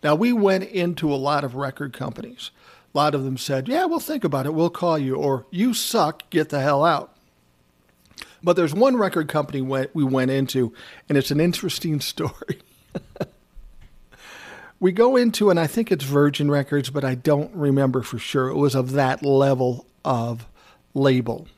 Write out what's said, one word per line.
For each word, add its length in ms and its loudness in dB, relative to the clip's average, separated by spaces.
Now, 100 4
we 180 2
went 300 2
into 500 -2
a 40 0
lot 260 0
of 140 -8
record 360 -8
companies. 600 -12
A 40 0
lot 180 2
of 80 -2
them 120 -4
said, 300 -4
"Yeah, 200 0
we'll 120 -2
think 240 -6
about 240 -2
it. 80 -4
We'll 160 2
call 280 -2
you," 180 -2
or, 340 -2
"You 240 0
suck. 560 -2
Get 200 0
the 100 -2
hell 240 2
out." 320 0
But 140 2
there's 180 2
one 240 2
record 300 0
company 340 -2
we, 320 -2
we 120 0
went 260 2
into, 420 0
and 100 2
it's 140 0
an 80 2
interesting 600 -2
<laughs> 0 -
story. 600 -8
We 120 4
go 240 4
into, 340 4
and 80 4
I 80 2
think 240 -2
it's 140 0
Virgin 460 2
Records, 400 0
but 140 -4
I 120 -2
don't 380 0
remember 480 2
for 160 -8
sure. 300 -2
It 60 -6
was 220 2
of 160 -2
that 320 0
level 640 2
of 420 -4
label. 640 0